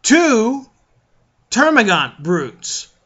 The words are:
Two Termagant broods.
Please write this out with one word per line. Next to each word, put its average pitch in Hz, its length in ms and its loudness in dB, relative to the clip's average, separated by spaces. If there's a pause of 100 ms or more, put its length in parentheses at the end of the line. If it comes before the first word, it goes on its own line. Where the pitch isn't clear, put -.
Two 269 640 0 (840)
Termagant 214 720 0
broods. 151 640 -6 (160)